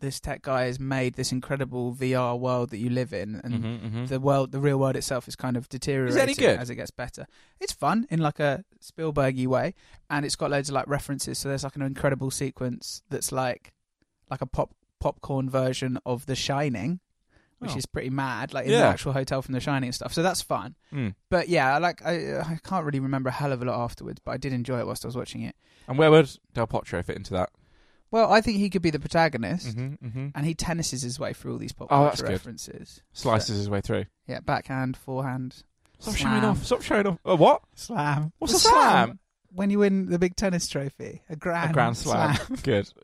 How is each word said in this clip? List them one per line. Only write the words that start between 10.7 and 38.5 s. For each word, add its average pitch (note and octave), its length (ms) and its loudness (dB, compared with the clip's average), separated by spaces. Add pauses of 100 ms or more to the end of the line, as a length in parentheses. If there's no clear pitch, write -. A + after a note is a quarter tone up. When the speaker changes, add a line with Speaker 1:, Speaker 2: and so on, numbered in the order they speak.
Speaker 1:
of, C#3 40 -6
like, C3+ 140 -2
references. C3+ 500 -4
So C#3 120 -6
there's, C#3 140 -4
like, C3+ 120 -8
an C#3+ 60 -6
incredible C3+ 480 -2
sequence - 800 -6
that's - 220 -4
like, C3 400 -4 (560)
like C3+ 120 -8
a C3 60 -4
pop-, - 280 -4 (240)
popcorn C3+ 500 -2
version C3 560 0
of A#2+ 220 -4
The C3 80 -2
Shining, C#3 640 -2 (640)
which A#3 140 -8
Speaker 2:
Oh. - 20 -4
Speaker 1:
is C3 100 -6
pretty C3 240 -6
mad, C3 420 -4
like, C3 140 -4
in C3+ 60 2
Speaker 2:
Yeah. A#3 80 6
Speaker 1:
the E3+ 80 8
actual A#2 240 0
hotel C3+ 280 -2
from C3 140 -8
The B2+ 60 -2
Shining C3+ 260 -2
and B2+ 80 -6
stuff. - 180 -8
So - 100 0
that's F#3 200 0
fun. A2 320 -6 (180)
Speaker 2:
Mm. A#2+ 220 -4 (160)
Speaker 1:
But F3 180 2
yeah, C#3+ 260 4
I, D3 40 2
like, F3 260 -2
I, C#3+ 360 -2
I D#3+ 240 -6
can't F#3 200 -4
really C#3 140 -2
remember C3+ 300 -2
a A#2+ 40 -4
hell C#3+ 200 -2
of A#2+ 100 -4
a - 20 -4
lot A#2+ 200 -2
afterwards, - 400 -10
but A#2+ 80 -6
I B2+ 40 -4
did C3+ 160 -4
enjoy B2 280 -2
it G#2+ 60 -4
whilst - 180 -8
I - 40 -6
was B2+ 80 -8
watching A#2 260 -8
it. A#2+ 120 -10 (320)
Speaker 2:
And B2+ 100 -2
where D#3 140 10
would D#3 180 12 (260)
Del A#2 120 0
Potro - 380 -4
fit - 120 -6
into G2 180 -8
that? F2+ 160 0 (600)
Speaker 1:
Well, A3 220 6
I A3 80 8
think A3 180 0
he G3+ 100 2
could F3 140 0
be E3+ 80 4
the D3+ 100 -2
protagonist, D3 760 0
Speaker 2:
Mm-hmm, C3 300 -8
mm-hmm. B2+ 280 -6
Speaker 1:
and D3 120 -2
he E3 80 -2
tennises D#3+ 480 -4
his B2 180 -8
way - 120 -6
through - 200 -10
all A#2 60 -6
these A2+ 140 -10
pop - 200 -14
Speaker 2:
Oh, C#3+ 120 8
that's D3 160 2
Speaker 1:
culture - 60 -4
Speaker 2:
good. G#2+ 60 0
Speaker 1:
references. - 720 -10 (100)
Speaker 2:
Slices A2 360 2
Speaker 1:
So, A2+ 60 -2
Speaker 2:
his G2+ 160 -2
way G2+ 100 0
through. G2+ 260 -2 (200)
Speaker 1:
yeah, - 140 -8
backhand, C3 560 -2
forehand, C3 640 -6 (380)
Speaker 2:
Stop G#3+ 140 -4
Speaker 1:
slam. G#3+ 180 0
Speaker 2:
showing G#3+ 120 2
off. G3+ 200 2
Stop - 180 0
showing G#3 240 2
off. F3+ 180 0
A F3+ 120 4
what? G#3 260 8 (140)
Speaker 1:
Slam. D3+ 640 -2
Speaker 2:
What's E4 160 0